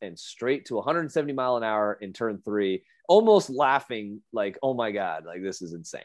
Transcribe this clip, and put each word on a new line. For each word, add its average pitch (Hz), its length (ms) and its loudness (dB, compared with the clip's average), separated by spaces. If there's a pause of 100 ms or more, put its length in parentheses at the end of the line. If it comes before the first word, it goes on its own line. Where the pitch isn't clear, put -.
and 87 160 -12
straight - 480 -4
to 117 120 -4
a 101 40 0
hundred 156 300 0
seventy 147 200 0
mile 127 240 0
an 117 60 -2
hour 107 380 0
in 98 120 -10
turn 107 320 -4
three, 101 380 0 (260)
almost 208 420 6
laughing, 127 720 0 (120)
like, 117 300 -2
Oh 135 120 0
my 117 160 0
God, 90 360 -4
like, 87 160 -10
this 95 200 -6
is 82 120 -10
insane 85 300 -12